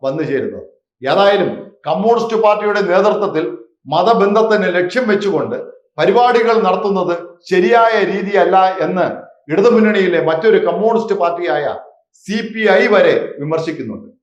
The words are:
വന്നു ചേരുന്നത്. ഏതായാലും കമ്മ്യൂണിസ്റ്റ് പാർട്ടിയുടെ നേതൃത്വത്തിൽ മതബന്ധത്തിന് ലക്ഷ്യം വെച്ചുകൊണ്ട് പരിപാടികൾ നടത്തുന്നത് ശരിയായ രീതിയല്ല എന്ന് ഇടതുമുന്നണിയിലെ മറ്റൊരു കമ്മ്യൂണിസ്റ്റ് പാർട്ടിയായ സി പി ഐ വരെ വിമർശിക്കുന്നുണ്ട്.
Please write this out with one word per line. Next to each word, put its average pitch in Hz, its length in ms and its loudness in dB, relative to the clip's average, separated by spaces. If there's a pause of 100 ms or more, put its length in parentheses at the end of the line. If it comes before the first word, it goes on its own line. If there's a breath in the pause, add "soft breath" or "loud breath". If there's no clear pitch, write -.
വന്നു 147 260 -4
ചേരുന്നത്. 113 360 -6 (460)
ഏതായാലും 190 380 2 (380)
കമ്മ്യൂണിസ്റ്റ് 220 560 0
പാർട്ടിയുടെ 208 380 0 (100)
നേതൃത്വത്തിൽ 185 520 0 (500)
മതബന്ധത്തിന് 208 800 2
ലക്ഷ്യം 180 360 -2
വെച്ചുകൊണ്ട് 160 440 -2 (420)
പരിപാടികൾ 226 580 2 (100)
നടത്തുന്നത് 185 480 -2 (360)
ശരിയായ 226 440 4 (160)
രീതിയല്ല 190 460 0 (280)
എന്ന് 180 220 -2 (460)
ഇടതുമുന്നണിയിലെ 202 760 2
മറ്റൊരു 160 380 2
കമ്മ്യൂണിസ്റ്റ് 208 540 -2
പാർട്ടിയായ 170 440 -2 (580)
സി 208 140 -6 (160)
പി 220 100 -6 (160)
ഐ - 40 4 (120)
വരെ 175 200 4 (260)
വിമർശിക്കുന്നുണ്ട്. 147 680 -6 (140)